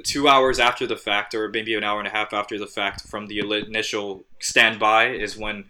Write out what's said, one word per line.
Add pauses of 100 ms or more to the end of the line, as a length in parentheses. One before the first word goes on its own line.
two
hours
after
the
fact,
or
maybe
an
hour
and
a
half
after
the
fact
from
the
ili-,
initial (160)
standby,
is
when